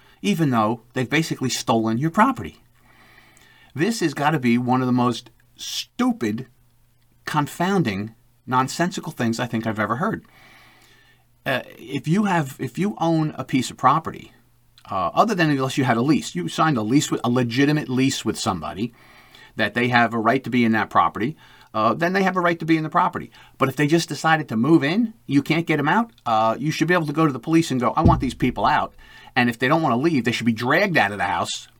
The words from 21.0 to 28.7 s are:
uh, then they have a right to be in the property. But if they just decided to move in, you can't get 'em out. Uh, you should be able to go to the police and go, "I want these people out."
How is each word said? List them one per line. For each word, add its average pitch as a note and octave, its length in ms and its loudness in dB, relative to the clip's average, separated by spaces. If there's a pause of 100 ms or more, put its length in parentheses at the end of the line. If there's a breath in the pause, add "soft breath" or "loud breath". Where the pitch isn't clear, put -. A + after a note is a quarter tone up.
uh, A2 200 0
then E3+ 200 -2
they G3 100 0
have F#3 120 0
a F#3 60 0
right F3 180 0
to E3 60 -8
be D#3+ 100 2
in D#3 80 -2
the D#3 60 -6
property. F3 420 -2 (260 loud breath)
But C3+ 120 0
if C3 60 -8
they D3+ 120 0
just E3 220 2
decided D#3 400 0
to A#2+ 80 -2
move C#3 260 4
in, G#3 300 0 (120)
you C#3 160 2
can't E3 240 0
get D#3 140 0
'em C#3+ 80 0
out. A3 240 2 (140)
Uh, A2 340 2
you C#3+ 100 -2
should D#3 180 0
be F3+ 60 2
able E3+ 140 2
to D3+ 60 -6
go D#3+ 120 2
to C#3+ 80 2
the C3+ 60 -6
police D#3+ 320 2
and C3 80 0
go, B2 160 0
"I D#3 60 2
want E3 180 6
these B2+ 140 -4
people A#2 320 -2
out." C3 280 0 (420 loud breath)